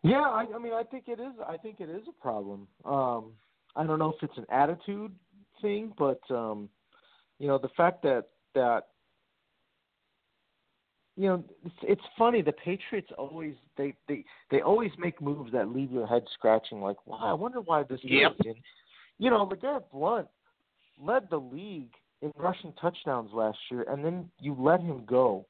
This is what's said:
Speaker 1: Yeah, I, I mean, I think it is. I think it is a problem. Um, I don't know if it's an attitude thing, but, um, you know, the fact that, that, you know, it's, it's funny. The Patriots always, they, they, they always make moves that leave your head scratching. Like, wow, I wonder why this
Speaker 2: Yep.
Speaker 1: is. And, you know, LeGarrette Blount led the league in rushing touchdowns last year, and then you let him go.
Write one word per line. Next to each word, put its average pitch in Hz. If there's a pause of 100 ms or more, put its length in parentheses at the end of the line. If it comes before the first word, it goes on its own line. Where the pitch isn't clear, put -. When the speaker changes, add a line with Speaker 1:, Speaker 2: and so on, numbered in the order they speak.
Speaker 1:
Yeah, 247
I, 233
I 233
mean, 233
I 226
think 254
it 233
is. 262 (160)
I 165
think 214
it 165
is 190
a -
problem. 101 (160)
Um, 120 (460)
I 156
don't 156
know 156
if -
it's 143
an 113
attitude 180 (480)
thing, 208
but, 139 (100)
um, 110 (720)
you 143
know, 135
the 135
fact 175
that, 131 (280)
that, 120 (2250)
you 190
know, 180 (200)
it's, 170
it's - (160)
funny. 233
The 147
Patriots 190
always, 151 (240)
they, 139 (160)
they, 131 (260)
they 135
always 208
make 175
moves 143
that 110
leave 131
your 127
head 117 (100)
scratching. 110
Like, 98 (100)
wow, 110
I 202
wonder 233
why 165
this 135
Speaker 2:
Yep. 135
Speaker 1:
is. -
And, 113 (640)
you 247
know, 208
LeGarrette 254
Blount 180 (760)
led 196
the 165
league 143 (300)
in 147
rushing 170
touchdowns 135
last 110 (120)
year, 123
and 139
then 170 (100)
you 143
let 160
him 139
go. 120